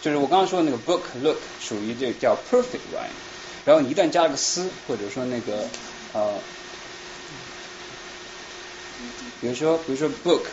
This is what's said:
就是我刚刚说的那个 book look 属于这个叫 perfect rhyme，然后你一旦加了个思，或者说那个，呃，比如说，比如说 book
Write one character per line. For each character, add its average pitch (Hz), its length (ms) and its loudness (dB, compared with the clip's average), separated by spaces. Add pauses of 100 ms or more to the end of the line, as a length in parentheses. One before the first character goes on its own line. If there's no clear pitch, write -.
就 156 80 2
是 147 60 4
我 139 100 4
刚 175 100 6
刚 190 80 8
说 180 160 2
的 160 80 4
那 131 60 2
个 - 20 -2
book 165 220 2 (220)
look 151 160 4 (240)
属 - 160 -6
于 107 200 -2
这 127 100 0
个 113 120 0
叫 123 160 6 (160)
perfect 247 320 2 (100)
rhyme， - 140 -6 (560)
然 143 100 8
后 156 80 10
你 123 80 2
一 151 60 0
旦 165 140 6
加 170 140 6
了 160 60 8
个 139 60 -2
思， 180 340 0 (160)
或 123 120 -2
者 101 120 -4
说 127 140 -4
那 123 160 -2
个， 104 260 -2 (460)
呃， 107 220 2 (3000)
比 - 80 -4
如 123 80 -2
说， 156 220 4
比 147 160 -2
如 - 40 0
说 151 120 2
book 143 320 4 (120)